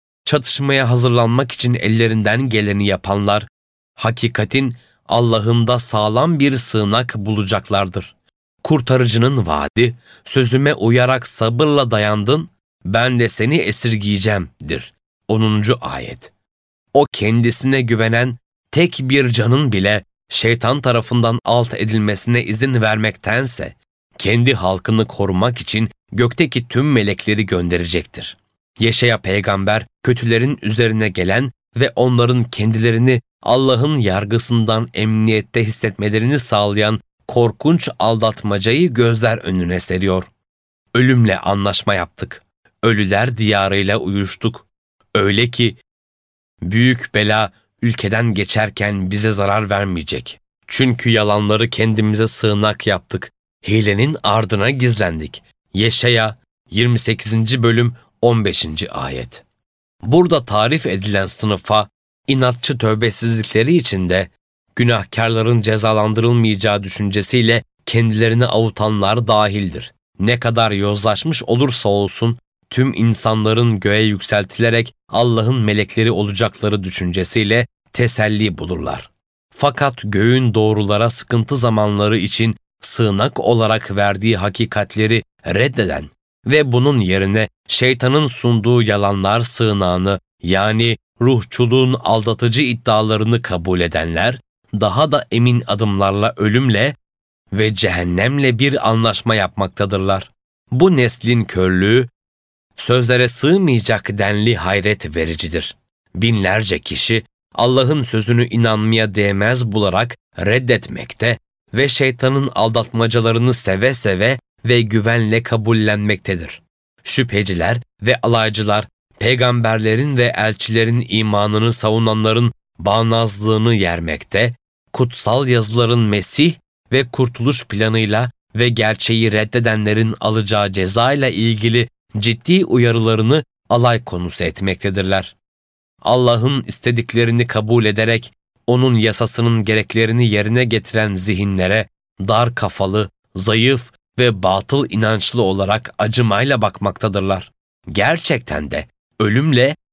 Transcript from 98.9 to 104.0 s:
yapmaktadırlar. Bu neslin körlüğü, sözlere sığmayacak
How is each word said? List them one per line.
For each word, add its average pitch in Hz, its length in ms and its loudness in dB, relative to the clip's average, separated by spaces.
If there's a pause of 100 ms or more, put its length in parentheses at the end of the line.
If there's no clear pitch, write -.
yapmaktadırlar. 98 960 -2 (400)
Bu 160 260 4
neslin 117 460 0
körlüğü, 92 640 2 (680)
sözlere 123 520 2
sığmayacak 120 920 0